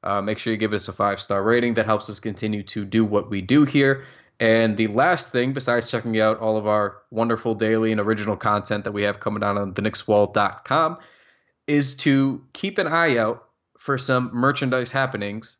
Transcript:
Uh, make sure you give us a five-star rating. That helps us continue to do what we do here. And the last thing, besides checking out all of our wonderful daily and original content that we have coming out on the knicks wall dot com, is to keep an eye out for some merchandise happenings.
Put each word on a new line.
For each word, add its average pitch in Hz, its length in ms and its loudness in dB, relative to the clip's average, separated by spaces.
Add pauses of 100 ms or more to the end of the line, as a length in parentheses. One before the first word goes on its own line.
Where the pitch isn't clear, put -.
Uh, 101 200 -2
make 107 180 -4
sure 113 140 -4
you 107 40 -4
give 107 140 0
us 104 160 -4
a 98 60 -8
five-star 101 500 -2
rating. 120 300 2
That 110 120 0
helps 107 240 -2
us 104 120 -10
continue 107 420 -6
to 101 220 -6
do 113 180 2
what 104 260 0
we 101 120 -4
do 135 240 4
here. 135 400 2 (340)
And 113 380 4
the 110 100 2
last 139 460 0
thing, 127 180 0
besides 120 400 -2
checking 113 300 -2
out 110 180 2
all 110 160 0
of 107 120 -2
our 104 320 0 (120)
wonderful 113 420 0
daily 110 380 2
and 110 80 0
original 104 380 -2
content 104 480 -2
that 107 80 -6
we 104 100 -2
have 101 160 -2
coming 104 240 -4
out 101 140 0
on 98 160 -4
the 104 80 -4
knicks 107 260 -4
wall 104 200 4
dot 101 360 0
com, 160 320 0 (720)
is 143 300 0
to 135 440 2 (120)
keep 196 240 -6
an 180 100 0
eye 160 300 2
out 113 260 -2 (340)
for 139 200 -2
some 127 360 0
merchandise 127 560 0
happenings. 110 720 -4